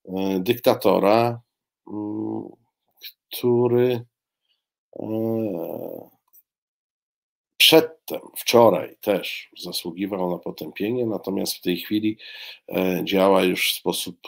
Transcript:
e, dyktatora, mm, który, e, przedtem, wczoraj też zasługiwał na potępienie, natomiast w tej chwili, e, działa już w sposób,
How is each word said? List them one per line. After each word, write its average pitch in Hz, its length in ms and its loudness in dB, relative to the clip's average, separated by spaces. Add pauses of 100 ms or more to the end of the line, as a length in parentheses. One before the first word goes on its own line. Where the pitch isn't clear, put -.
e, 95 340 -2
dyktatora, 104 1000 2 (460)
mm, 107 560 -8 (880)
który, 123 760 2 (920)
e, - 40 -10 (2500)
przedtem, - 640 4 (160)
wczoraj 104 640 4
też - 480 -4 (100)
zasługiwał 90 720 -6
na 87 60 -4
potępienie, 98 680 -6
natomiast 98 500 -4
w - 60 -18
tej 90 160 -2
chwili, 107 400 -2 (580)
e, 92 280 0
działa 95 400 4
już 92 280 0
w - 40 -4
sposób, 87 420 -6 (100)